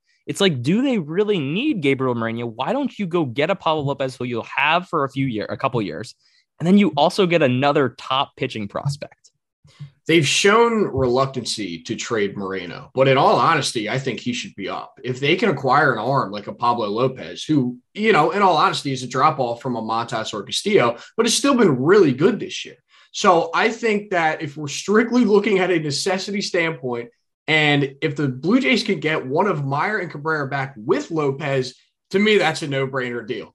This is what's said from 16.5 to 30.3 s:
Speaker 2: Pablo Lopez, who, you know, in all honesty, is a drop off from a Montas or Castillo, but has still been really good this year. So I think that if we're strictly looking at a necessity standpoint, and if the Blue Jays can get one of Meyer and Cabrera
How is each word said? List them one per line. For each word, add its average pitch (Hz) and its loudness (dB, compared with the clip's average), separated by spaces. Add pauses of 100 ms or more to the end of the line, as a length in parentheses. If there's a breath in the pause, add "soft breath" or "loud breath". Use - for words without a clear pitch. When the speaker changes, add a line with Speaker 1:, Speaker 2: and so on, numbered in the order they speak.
Speaker 2:
Pablo 113 0
Lopez, 104 -4
who, 123 0 (160)
you 214 2
know, 160 4
in 202 0
all 180 6
honesty, 156 0
is 131 -6
a 123 -10
drop 135 2
off 120 -4
from 123 -4
a 113 -6
Montas 113 -4
or 104 -6
Castillo, 123 2 (200 loud breath)
but 226 4
has - 2
still 277 2
been 185 4
really 165 8
good 170 2
this - -10
year. - -20 (360 soft breath)
So 170 4
I 190 2
think 214 -2
that 160 0
if 147 -10
we're 151 -10
strictly 226 2
looking 202 4
at 180 2
a 180 2
necessity 196 -2
standpoint, 135 -4 (380)
and 147 2
if 147 -4
the 151 -2
Blue 156 0
Jays 254 0
can 190 -2
get 147 -2
one 147 0
of 160 -2
Meyer 160 -2
and 175 -8
Cabrera 151 -4